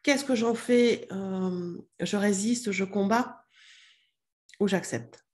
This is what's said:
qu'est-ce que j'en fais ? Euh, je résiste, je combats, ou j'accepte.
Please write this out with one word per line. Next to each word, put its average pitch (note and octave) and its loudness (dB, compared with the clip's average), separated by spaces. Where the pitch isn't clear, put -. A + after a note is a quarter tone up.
qu'est-ce C#4 2
que C4 2
j'en A#3 2
fais ? A#3+ 2
Euh, F#3 -4
je F3 -2
résiste, G#3 0
je F#3 -2
combats, G3+ -2
ou G3+ 2
j'accepte. C#3 -6